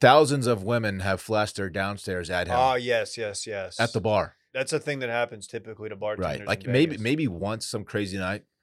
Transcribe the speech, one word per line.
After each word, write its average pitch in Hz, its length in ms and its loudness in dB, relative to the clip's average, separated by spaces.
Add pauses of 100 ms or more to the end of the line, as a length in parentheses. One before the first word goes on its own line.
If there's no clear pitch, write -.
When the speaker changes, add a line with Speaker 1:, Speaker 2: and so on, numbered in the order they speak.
Speaker 1:
thousands 139 460 8
of 113 160 2
women 104 380 0
have 95 200 0
flashed 107 360 0
their 98 120 -4
downstairs 95 600 -6
at 90 160 0
him 95 100 -2
Speaker 2:
Oh, 127 200 4
yes, 120 420 -2
yes, 107 300 -6
yes. 98 320 -6
Speaker 1:
at 117 120 0
the 113 80 -2
bar. 101 360 0 (180)
Speaker 2:
That's 131 180 -4
a 156 60 2
thing 143 220 -6
that 127 100 -4
happens 117 380 -4
typically 110 400 -10
to 104 80 -10
bartenders 98 420 -4
Speaker 1:
Right. - 80 -12
Like, 101 200 -2
Speaker 2:
in 127 40 -2
Speaker 1:
maybe, 147 220 4
Speaker 2:
Vegas. 110 100 -8
Speaker 1:
maybe 147 240 0
once 101 400 -4
some 104 160 -6
crazy 98 340 -4
night, 98 280 -4 (180)